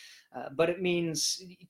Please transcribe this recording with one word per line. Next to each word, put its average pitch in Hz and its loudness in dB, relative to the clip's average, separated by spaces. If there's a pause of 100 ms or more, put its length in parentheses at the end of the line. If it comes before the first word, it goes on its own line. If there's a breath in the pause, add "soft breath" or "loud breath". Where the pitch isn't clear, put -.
(360 loud breath)
Uh, 127 -6
but 160 4
it 175 0
means 170 2 (280)